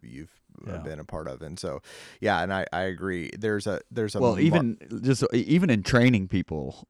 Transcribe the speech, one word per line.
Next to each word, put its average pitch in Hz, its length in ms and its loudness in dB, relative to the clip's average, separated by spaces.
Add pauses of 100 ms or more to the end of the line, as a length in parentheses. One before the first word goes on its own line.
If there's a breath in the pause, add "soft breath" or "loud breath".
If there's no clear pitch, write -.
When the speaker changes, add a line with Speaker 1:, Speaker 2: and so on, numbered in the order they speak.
Speaker 1:
you've, 64 300 -18 (340)
uh, 90 60 -12
Speaker 2:
Yeah. - 60 -10
Speaker 1:
been 78 200 -12
a 78 60 -16
part 80 240 -10
of. 67 120 -12
And 78 160 -14
so, 71 240 -8 (400 loud breath)
yeah, 95 220 2
and 92 100 -2
I, 95 200 -2
I 87 100 -2
agree. 92 560 -4
There's 107 300 -2
a, 92 120 -4 (120)
there's 110 240 -4
a - 40 -2
Speaker 2:
Well, 120 120 4
Speaker 1:
mar- 92 80 -2
Speaker 2:
even 151 360 4 (260)
just, 127 200 2 (100)
e-, 117 100 2
even 165 280 4
in 104 140 2
training 120 420 4
people, 80 640 -4